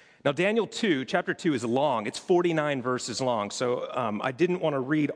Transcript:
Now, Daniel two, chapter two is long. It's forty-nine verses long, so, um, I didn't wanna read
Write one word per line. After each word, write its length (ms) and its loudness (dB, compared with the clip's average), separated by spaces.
Now, 60 4
Daniel 380 2
two, 360 0
chapter 300 -2
two 180 0
is 120 0
long. 420 2
It's 120 -6
forty-nine 640 2
verses 400 -4
long, 300 0
so, 400 -2
um, 320 -4
I 80 -2
didn't 300 0
wanna 200 0
read 360 0